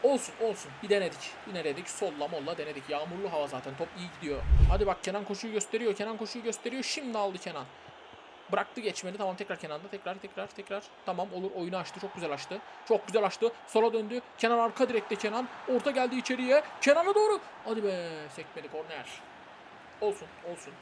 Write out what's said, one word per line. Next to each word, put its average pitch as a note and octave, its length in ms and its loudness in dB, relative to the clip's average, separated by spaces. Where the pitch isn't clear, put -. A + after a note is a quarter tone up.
Olsun, C4 380 2
olsun. G3+ 300 -2
Bir G3 60 -10
denedik. F#3+ 300 2
Bir G#3 60 -10
denedik. D#3 360 -4
Solla D3+ 380 -4
molla E3 300 -4
denedik. D3 320 -8
Yağmurlu F3 420 -4
hava D3+ 160 0
zaten. C3+ 300 -8
Top E3 100 -4
iyi F3+ 100 -8
gidiyor. C#3+ 200 -4
Hadi G3 180 6
bak, F3+ 160 -2
Kenan G3+ 220 -2
koşuyu G#3+ 280 -6
gösteriyor. G#3+ 420 0
Kenan G#3+ 220 -4
koşuyu A3 260 -8
gösteriyor. A#3 400 -6
Şimdi B3 340 -4
aldı G3 200 0
Kenan. D#3 280 -8
Bıraktı, G3+ 300 0
geçmedi. F#3+ 360 -4
Tamam, F#3+ 180 -2
tekrar F#3+ 240 -6
Kenan'da. D#3 280 -8
Tekrar, F#3+ 280 -8
tekrar, G3 320 -10
tekrar. G3+ 360 -8
Tamam, F#3 280 -2
olur. F#3 220 -4
Oyunu F3+ 220 -4
açtı. F3+ 220 -8
Çok G3 160 -8
güzel E3 160 -4
açtı. F3 300 -6
Çok G#3 200 6
güzel G#3 160 4
açtı. G#3+ 280 2
Sola A3 260 6
döndü. A3+ 280 -2
Kenan A#3 220 4
arka A#3 300 4
direkte A3 260 0
Kenan. A3 320 -2
Orta C#4 160 4
geldi B3+ 240 2
içeriye. B3+ 480 4
Kenan'a E4+ 340 6
doğru. G#4+ 240 6
Hadi A3 180 -2
be. F3+ 260 0
Sekmedi. D#3 360 -12
Korner. D#3 500 -10
Olsun, G3+ 260 0
olsun. - 300 -12